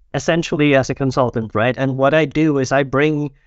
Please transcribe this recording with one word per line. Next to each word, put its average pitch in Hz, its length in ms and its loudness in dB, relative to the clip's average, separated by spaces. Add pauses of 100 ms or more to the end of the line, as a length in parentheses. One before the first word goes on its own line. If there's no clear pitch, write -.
(140)
essentially 151 640 0
as 127 140 2
a 135 40 -4
consultant, 123 600 -2
right? 117 240 0
And 135 180 -2
what 135 180 2
I 156 120 2
do 151 320 0
is 131 120 -2
I 135 120 2
bring 143 480 -2 (160)